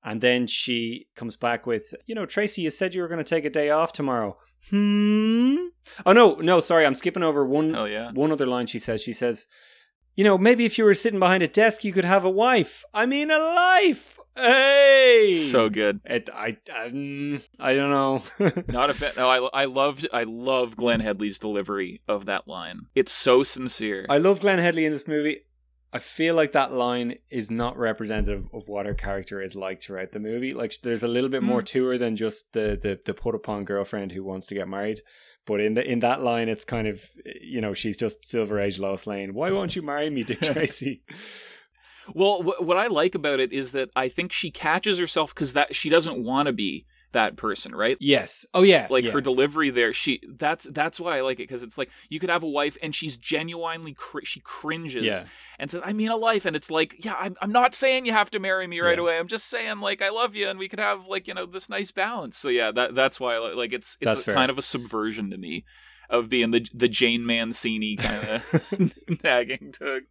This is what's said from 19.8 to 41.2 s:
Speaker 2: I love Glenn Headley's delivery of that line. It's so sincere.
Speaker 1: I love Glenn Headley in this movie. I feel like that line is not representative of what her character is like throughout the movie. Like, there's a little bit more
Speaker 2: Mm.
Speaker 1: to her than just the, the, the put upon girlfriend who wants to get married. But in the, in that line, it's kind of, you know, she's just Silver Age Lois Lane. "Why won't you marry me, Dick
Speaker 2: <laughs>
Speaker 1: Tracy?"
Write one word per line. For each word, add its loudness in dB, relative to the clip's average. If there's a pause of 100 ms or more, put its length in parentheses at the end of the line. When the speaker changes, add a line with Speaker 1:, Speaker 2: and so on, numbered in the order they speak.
Speaker 2:
I 0
love -2
Glenn 2
Headley's -2
delivery -4
of -2
that -4
line. -12 (120)
It's 2
so 6
sincere. -6
Speaker 1:
I 6
love 4
Glenn 2
Headley 2
in 0
this -8
movie. -2 (500)
I -8
feel -2
like 2
that 2
line -2 (160)
is -6
not -4
representative -2
of -14
what -6
her -4
character -8
is -10
like -8
throughout -10
the -10
movie. -6
Like, -8
there's -4
a -2
little 0
bit -2
more 0
Speaker 2:
Mm. -8
Speaker 1:
to 0
her 0
than -2
just -6
the, -2
the, -4
the -4
put -4
upon -6
girlfriend -4
who -10
wants -8
to -10
get -6
married. -6 (460)
But 0
in 2
the, 0
in 0
that 2
line, 0
it's -6
kind -4
of, -6 (380)
you -6
know, -4
she's -6
just -6
Silver -2
Age -2
Lois -6
Lane. -8
"Why -4
won't -2
you -6
marry -4
me, -4
Dick -6
Speaker 2:
<laughs> -4
Speaker 1:
Tracy?" -4 (1120)